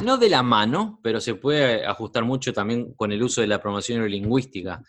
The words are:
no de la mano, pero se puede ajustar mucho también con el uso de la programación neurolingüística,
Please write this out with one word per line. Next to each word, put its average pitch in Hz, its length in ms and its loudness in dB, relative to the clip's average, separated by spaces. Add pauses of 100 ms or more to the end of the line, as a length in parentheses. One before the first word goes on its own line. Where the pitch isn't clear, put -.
no 247 140 2
de 233 140 4
la 139 120 4
mano, 120 640 2
pero 113 160 0
se 110 160 -4
puede 131 500 2
ajustar 110 380 -2
mucho 127 300 -2
también 117 400 -4
con 104 180 -2
el 104 100 -2
uso 120 200 0
de 107 60 2
la 104 120 2
programación 101 380 -4
neurolingüística, 101 920 -2